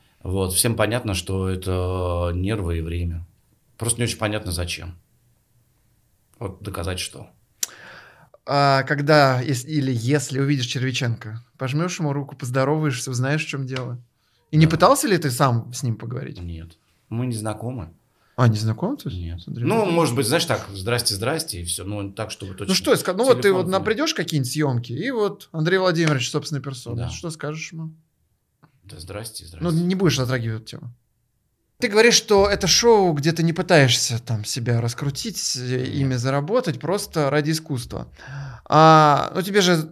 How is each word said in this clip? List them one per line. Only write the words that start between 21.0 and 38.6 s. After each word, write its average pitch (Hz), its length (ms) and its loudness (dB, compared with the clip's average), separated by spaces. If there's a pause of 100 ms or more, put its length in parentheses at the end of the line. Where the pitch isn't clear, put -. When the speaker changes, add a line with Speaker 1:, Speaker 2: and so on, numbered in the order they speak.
Speaker 1:
здрасте», 113 480 -4
и - 20 -8
всё. 87 200 -8
Ну, 101 280 -6
так, 110 180 -8
чтобы 95 240 -12
точно 104 140 -8
Speaker 2:
Ну 190 60 4
что, 269 200 2
ска-, 185 200 -2
ну 220 100 0
вот 262 140 4
ты - 60 -4
Speaker 1:
телефон 196 180 4
Speaker 2:
вот 165 40 -2
на-, 190 120 -2
Speaker 1:
знал. 160 60 -4
Speaker 2:
придёшь 285 300 -2
какие-нибудь 139 380 -4
съёмки, 123 400 -2
и 190 180 -6
вот 208 420 -4
Андрей 165 260 2
Владимирович 160 520 2
собственной 143 320 -4
персоной. 120 420 -8
Speaker 1:
Да. - 60 -4
Speaker 2:
Что - 200 -10
скажешь 156 420 -10
ему? 160 220 -10 (880)
Speaker 1:
Да 92 160 -18
здрасте, 92 440 -12
Speaker 2:
Ну, 80 40 -18 (220)
Speaker 1:
здрасте. 160 100 2
Speaker 2:
не 180 160 0
будешь 180 200 2
затрагивать 117 440 -2
эту - 100 -20
тему. - 240 -16 (840)
Ты 240 100 -2
говоришь, 220 260 6
что 202 340 6
это 196 180 0
шоу, 202 460 6
где 151 200 0
ты 170 100 0
не 165 100 2
пытаешься 147 680 4
там 110 280 -4
себя 117 340 0
раскрутить, 143 760 -4
э, 123 220 -4
Speaker 1:
Нет. 131 160 -2
Speaker 2:
имя 135 220 0
заработать, 143 640 0
просто 160 480 -2
ради 147 220 0
искусства. 147 560 -6 (640)